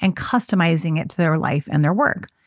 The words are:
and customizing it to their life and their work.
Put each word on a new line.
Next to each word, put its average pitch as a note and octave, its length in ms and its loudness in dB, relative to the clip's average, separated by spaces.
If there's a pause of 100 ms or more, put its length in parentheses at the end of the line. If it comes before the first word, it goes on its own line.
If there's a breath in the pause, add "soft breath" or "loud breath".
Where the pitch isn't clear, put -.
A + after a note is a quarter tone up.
and F#3+ 140 0
customizing E3 840 0
it - 100 -4
to - 80 -4
their D#3+ 200 2
life C#3+ 340 -2
and D3+ 120 2
their D3+ 100 2
work. - 340 -2 (200)